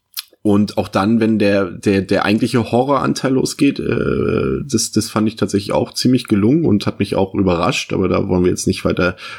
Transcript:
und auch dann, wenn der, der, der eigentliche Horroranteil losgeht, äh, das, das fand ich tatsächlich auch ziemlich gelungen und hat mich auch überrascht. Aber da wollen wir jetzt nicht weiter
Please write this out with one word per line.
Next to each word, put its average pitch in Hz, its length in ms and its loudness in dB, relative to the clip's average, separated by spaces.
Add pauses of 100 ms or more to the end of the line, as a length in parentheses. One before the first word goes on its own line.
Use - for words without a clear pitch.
(420)
und 104 360 2
auch 95 80 -2
dann, 107 320 2
wenn 110 220 2
der, 101 240 2
der, 98 380 0
der 95 240 0
eigentliche 113 440 0
Horroranteil 135 640 0
losgeht, - 480 0
äh, - 840 0
das, - 280 -2
das - 180 -2
fand 107 160 0
ich 107 80 -4
tatsächlich 98 380 -4
auch - 200 -2
ziemlich 127 360 0
gelungen 113 360 2
und 104 220 2
hat - 140 -4
mich - 160 -2
auch 95 180 -2
überrascht. 92 580 0
Aber 92 160 0
da 95 200 -2
wollen 90 160 2
wir 92 60 2
jetzt 101 180 -4
nicht 95 160 -4
weiter 90 320 -2 (220)